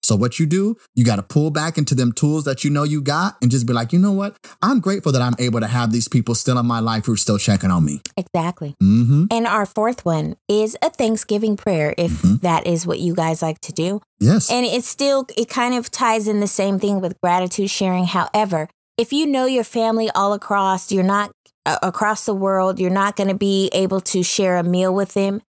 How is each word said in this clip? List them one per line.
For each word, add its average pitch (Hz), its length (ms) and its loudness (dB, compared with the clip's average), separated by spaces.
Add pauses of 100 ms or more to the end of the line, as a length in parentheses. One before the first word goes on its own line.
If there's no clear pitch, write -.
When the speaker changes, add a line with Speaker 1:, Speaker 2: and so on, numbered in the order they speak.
Speaker 1:
So - 160 2
what 117 220 0
you 160 80 2
do, 196 300 0 (180)
you 123 100 4
gotta 107 200 2
pull 156 260 0
back 151 260 -2
into 143 180 0
them 123 180 2
tools 151 320 0
that 135 200 -4
you 143 60 2
know 147 140 0
you 151 180 -2
got 156 400 -2
and 120 80 4
just 123 160 0
be 127 80 0
like, 117 180 -2
"You 175 60 4
know 196 140 4
what? 196 240 -4 (260)
I'm 233 180 2
grateful 190 320 -2
that 131 80 2
I'm 123 180 0
able 120 220 0
to 110 60 -2
have 120 260 0
these 117 160 0
people 117 260 0
still 127 240 2
in 120 80 0
my 117 140 0
life 110 260 -2
who 117 60 0
are 107 60 2
still 104 180 2
checking 98 340 2
on 87 140 4
me." 73 160 -4 (160)
Speaker 2:
Exactly. 165 680 -4
Speaker 1:
Mm-hmm. 120 480 4
Speaker 2:
And 233 160 0
our 202 200 0
fourth 226 400 -2
one 156 300 -2 (120)
is 214 320 0
a 214 80 0
Thanksgiving 214 680 0
prayer, 160 400 0
if 170 140 0
Speaker 1:
Mm-hmm. 185 240 2
Speaker 2:
that 170 300 0
is 170 200 -2
what 170 140 -4
you 175 140 -2
guys 165 280 -2
like 160 200 -4
to - 100 -12
do. 185 280 -4 (180)
Speaker 1:
Yes. 170 320 4
Speaker 2:
And 247 140 2
it's 233 240 -2
still, 277 380 0 (100)
it 226 140 -2
kind 247 240 0
of 240 160 -4
ties 226 360 0
in 208 140 0
the 202 60 0
same 196 320 0
thing 202 240 0
with 180 180 -6
gratitude 180 480 0
sharing. 185 380 0
However, 175 600 -2 (280)
if 233 160 -2
you 302 140 0
know 269 200 0
your 254 180 0
family 226 500 -2
all 196 180 0
across, 196 580 -2
you're 190 140 0
not, 202 280 0 (340)
uh, 147 160 0
across 208 420 -2
the 220 100 -2
world, 190 460 0
you're 185 80 0
not 196 280 0
gonna 196 180 0
be 196 400 0
able 190 280 0
to 180 200 -2
share 185 340 0
a 175 80 0
meal 180 300 0
with 196 200 -2
them 196 340 -2